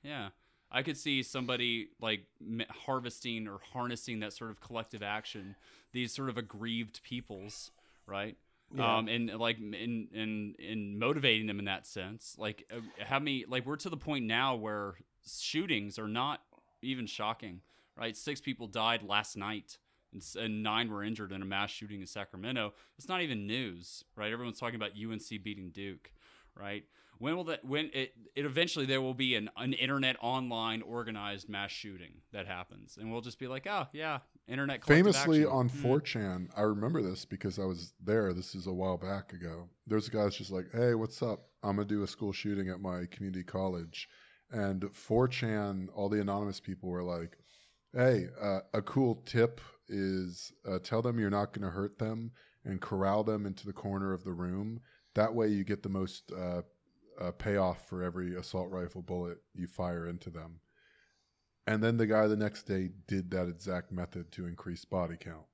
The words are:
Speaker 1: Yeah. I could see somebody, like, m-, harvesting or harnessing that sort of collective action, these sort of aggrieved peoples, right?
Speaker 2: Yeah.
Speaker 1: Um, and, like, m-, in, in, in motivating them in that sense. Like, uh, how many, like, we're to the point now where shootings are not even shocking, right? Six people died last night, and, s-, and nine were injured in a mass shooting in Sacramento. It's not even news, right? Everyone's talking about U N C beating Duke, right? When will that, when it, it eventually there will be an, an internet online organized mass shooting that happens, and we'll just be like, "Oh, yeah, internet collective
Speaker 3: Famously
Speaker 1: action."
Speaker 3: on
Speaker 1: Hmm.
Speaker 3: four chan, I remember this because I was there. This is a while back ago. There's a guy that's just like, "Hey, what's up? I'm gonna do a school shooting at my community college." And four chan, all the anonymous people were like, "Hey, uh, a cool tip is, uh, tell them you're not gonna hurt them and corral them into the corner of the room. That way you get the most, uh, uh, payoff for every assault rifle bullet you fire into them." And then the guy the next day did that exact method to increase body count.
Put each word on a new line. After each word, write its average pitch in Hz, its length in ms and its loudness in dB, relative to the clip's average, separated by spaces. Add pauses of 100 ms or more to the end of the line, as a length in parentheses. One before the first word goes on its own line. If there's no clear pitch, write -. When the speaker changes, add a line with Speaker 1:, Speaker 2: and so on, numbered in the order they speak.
Speaker 1:
Yeah. 135 280 -6 (440)
I 131 80 4
could 143 140 -2
see 139 260 2
somebody, 120 680 0 (100)
like, 107 240 0 (160)
m-, 113 300 -4
harvesting 120 760 -4
or 98 120 -10 (140)
harnessing 120 480 -4
that 107 120 -6
sort 113 180 -10
of 101 100 -14
collective 113 420 -8
action, 101 520 -6 (380)
these 123 220 -2
sort 135 160 -2
of 117 80 -4
aggrieved 113 640 -6
peoples, 104 720 -10 (340)
right? 98 320 -4 (360)
Speaker 2:
Yeah. 117 220 4
Speaker 1:
Um, 113 100 2
and, 117 280 0
like, 113 240 0
m-, 104 160 -8
in, 113 400 -4
in, 107 440 -4
in 104 400 -6
motivating 117 480 4
them 101 120 -2
in 101 80 -4
that 98 200 -4
sense. 101 520 -10
Like, 107 260 -6 (100)
uh, 110 300 -10
how 135 140 2
many, 139 280 0
like, 123 200 -2
we're 147 100 -4
to 185 140 -6
the 156 80 -6
point 143 260 -2
now 123 300 2
where 104 400 -4 (340)
shootings 131 680 0
are 110 100 -4
not 127 320 0 (400)
even 127 260 -4
shocking, 104 540 -4 (340)
right? 113 220 -4
Six 147 240 -4
people 120 260 -4
died 113 360 2
last 104 340 0
night, 104 400 -6 (380)
and, - 80 -10
s-, - 140 -10
and 107 260 -2
nine 110 280 2
were 101 140 -4
injured 107 280 -4
in 95 100 -6
a - 20 -4
mass 98 260 0
shooting 104 300 -10
in 90 60 -10
Sacramento. 104 680 -4 (240)
It's 139 140 -14
not 185 100 0
even 120 260 0
news, 104 580 -4 (120)
right? 107 160 -2
Everyone's 117 260 -4
talking 120 180 -4
about 104 200 -4
U 110 160 -4
N 110 80 -4
C - 160 -8
beating 98 320 -8
Duke, 98 420 -10 (460)
right? 101 280 -8 (340)
When 151 180 -2
will 180 80 -4
that, 160 200 -4
when 147 300 -2
it, 131 200 -4 (200)
it 143 100 -2
eventually 151 400 2
there 135 160 2
will 131 140 0
be 127 220 2
an, 104 200 -2
an 127 180 0
internet 131 460 2
online 113 640 0
organized 104 680 -6
mass 101 220 -2
shooting 87 440 -10 (180)
that 98 160 -6
happens, 95 520 -10
and 110 120 -6
we'll 117 80 -2
just 120 180 -10
be 131 80 -6
like, 131 220 -6
"Oh, 190 240 0
yeah, 151 280 -4 (280)
internet 135 320 -2
collective 175 340 10
Speaker 3:
Famously 151 280 8
Speaker 1:
action." 135 100 6
Speaker 3:
on 127 160 6
Speaker 1:
Hmm. 139 140 -2
Speaker 3:
four 135 180 6
chan, 92 560 -2
I 104 60 2
remember 107 380 4
this 92 240 -2
because 98 360 -2
I 95 40 0
was 87 380 -2
there. 104 300 4
This 90 240 -4
is 90 100 -6
a 95 60 -2
while 92 240 2
back 95 380 -4
ago. 85 340 -8 (180)
There's 107 220 4
a - 20 -8
guy 107 140 4
that's 98 120 4
just 95 140 -8
like, 92 220 -2
"Hey, 120 240 6
what's 110 260 -2
up? 113 240 -2 (160)
I'm 101 140 2
gonna 101 100 2
do 104 160 2
a 95 60 0
school 101 240 -4
shooting 98 360 0
at 90 120 -4
my 90 320 -2
community 92 320 -4
college." 90 640 -2 (420)
And 98 420 0
four 123 360 4
chan, 104 680 0
all 101 140 2
the 104 120 4
anonymous 101 380 0
people 92 300 -6
were 90 160 0
like, 85 340 -4 (540)
"Hey, 123 380 6 (100)
uh, 98 200 2 (140)
a 107 80 2
cool 123 440 2
tip 117 340 6 (280)
is, 95 640 0 (160)
uh, 92 120 0
tell 117 220 0
them 120 180 2
you're 101 100 4
not 104 220 2
gonna 101 180 -2
hurt 98 280 -2
them 113 340 -2 (320)
and 92 160 -2
corral 98 420 4
them 104 240 2
into 98 180 -6
the 101 80 -6
corner 98 400 -2
of 90 120 -2
the 95 80 -2
room. 98 480 -2 (340)
That 110 180 6
way 113 160 6
you 104 140 4
get 98 220 0
the 101 40 -2
most, 95 440 -2
uh, 87 300 -2 (580)
uh, 90 120 0
payoff 95 560 2
for 90 140 -4
every 90 340 -2
assault 92 340 -2
rifle 90 320 -4
bullet 87 360 -4 (160)
you 90 120 -4
fire 87 400 -2
into 87 240 -6
them." 82 300 -12 (1080)
And 110 160 4
then 117 160 6
the 113 80 6
guy 107 200 8
the 107 100 6
next 104 260 0
day 95 280 0 (160)
did 92 260 0
that 90 160 2
exact 90 440 -4
method 87 400 -6
to 90 140 -6
increase 85 400 -8
body 85 320 0
count. 80 360 -12